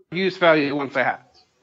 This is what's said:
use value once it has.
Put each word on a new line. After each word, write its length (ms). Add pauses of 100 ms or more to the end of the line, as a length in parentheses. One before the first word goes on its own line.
(120)
use 240
value 400
once 180
it 100
has. 140 (440)